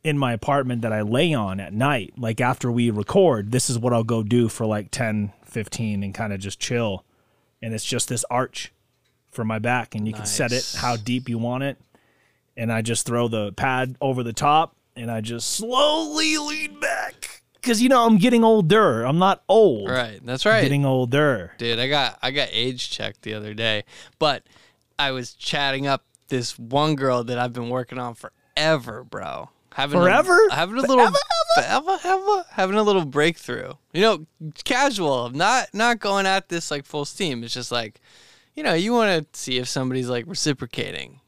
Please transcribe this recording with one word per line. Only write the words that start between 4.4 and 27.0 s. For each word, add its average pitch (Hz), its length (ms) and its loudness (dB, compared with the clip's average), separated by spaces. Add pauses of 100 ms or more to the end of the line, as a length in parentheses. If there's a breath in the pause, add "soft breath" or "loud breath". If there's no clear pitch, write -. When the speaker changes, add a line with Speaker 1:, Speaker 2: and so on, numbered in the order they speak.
Speaker 1:
for, - 180 -4
like, 107 240 -4
ten, 107 420 -2 (120)
fifteen 104 580 -6
and 95 120 -8
kinda 104 240 -6
just 98 220 -10
chill. 113 440 -4 (580)
And 113 120 -8
it's 110 100 -8
just - 240 -4
this 123 220 -4
arch 123 420 -4 (580)
for 117 140 -6
my 110 140 -2
back, 120 360 -2
and 107 120 -4
you 110 80 -6
can 110 120 -10
set 120 260 -2
it 120 40 0
Speaker 2:
Nice. - 200 -6
Speaker 1:
how 123 200 -2
deep 123 320 -4
you 117 100 -4
want 123 260 -4
it. 139 120 -6 (800)
And 117 160 -4
I 113 100 0
just 113 240 -2
throw 120 220 0
the 107 240 -2
pad 131 480 -2
over 131 220 -2
the 117 100 -6
top, 151 420 2 (220)
and 117 140 -8
I 113 100 -4
just 117 300 -6
slowly 302 880 0
lean 294 420 -6
back. - 640 -8 (180)
'Cause, 233 200 2
you 247 80 6
know, 247 180 6
I'm 220 120 8
getting 233 260 6
older. 196 600 6
I'm 143 140 0
not 190 300 2
old. 185 420 6
Speaker 2:
Right, 120 340 -2
that's 127 220 -4
right. 220 160 4
Speaker 1:
Getting 143 240 2
older. 131 720 2
Speaker 2:
Dude, 117 200 -2
I 127 100 -2
got, 139 340 0
I 127 80 0
got 135 220 -2
age 127 380 -2
checked 104 320 -8
the 110 120 -8
other 107 180 -10
day. 107 300 -2 (380 loud breath)
But 143 240 0 (540 soft breath)
I 143 120 0
was 127 240 -8
chatting 139 520 -2
up 139 180 0 (240)
this 123 300 -4
one 139 360 0
girl 131 300 0